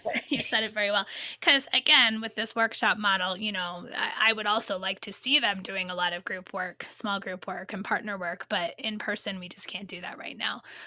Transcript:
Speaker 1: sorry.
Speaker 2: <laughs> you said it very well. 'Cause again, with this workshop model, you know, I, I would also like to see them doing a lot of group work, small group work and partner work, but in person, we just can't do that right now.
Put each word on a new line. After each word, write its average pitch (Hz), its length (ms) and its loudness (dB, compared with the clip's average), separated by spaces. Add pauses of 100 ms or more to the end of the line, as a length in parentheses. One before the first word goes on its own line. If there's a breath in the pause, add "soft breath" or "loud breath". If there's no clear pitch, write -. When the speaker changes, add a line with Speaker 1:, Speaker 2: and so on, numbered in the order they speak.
Speaker 1:
sorry. - 220 -2
Speaker 2:
<laughs> - 40 -10
you 226 140 0
said 220 200 0
it 220 80 -4
very 208 200 0
well. 202 160 2 (340 loud breath)
'Cause 277 320 6
again, 254 480 6
with 220 140 -6
this 226 200 -4
workshop 226 440 4
model, 190 380 2
you 214 140 -2
know, 175 440 -6
I, - 340 2
I 226 40 6
would 214 120 -4
also 214 320 2
like 190 240 -4
to 202 100 -8
see 269 280 2
them 202 240 0
doing 185 260 -4
a 185 60 -6
lot 175 180 2
of 175 100 -6
group 185 300 -8
work, 180 380 -6
small 202 280 -2
group 190 280 -8
work 190 260 -6
and 190 100 -4
partner 208 360 -2
work, 175 300 -6
but 175 280 0
in 214 220 -4
person, 208 400 -4
we 180 100 -10
just - 180 -8
can't 190 200 -8
do - 140 -8
that - 180 -8
right - 180 -12
now. - 240 -2 (260 loud breath)